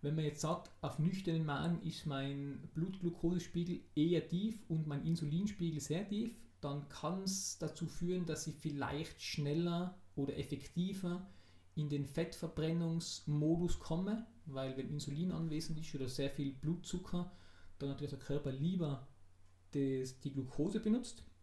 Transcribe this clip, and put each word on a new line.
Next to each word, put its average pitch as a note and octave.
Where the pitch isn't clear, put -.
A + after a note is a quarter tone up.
Wenn D3
man D#3
jetzt D3
sagt, E3
auf -
nüchternen E3
Magen D3+
ist -
mein C#3
Blutglukosespiegel E3+
eher D#3+
tief G#3+
und D#3+
mein C#3+
Insulinspiegel E3
sehr E3
tief, G#3+
dann C#3+
kann's F#3+
dazu E3
führen, F3+
dass D#3+
ich D#3+
vielleicht D3
schneller E3+
oder C#3
effektiver F3+
in D3
den C#3+
Fettverbrennungsmodus E3
komme, G3
weil C3+
wenn C3+
Insulin D3
anwesend D#3+
ist -
oder C3
sehr C#3
viel C#3
Blutzucker, F3
dann C#3
natürlich C#3
der C3+
Körper C#3
lieber D3
das, C3+
die C#3
Glucose D3
benutzt. -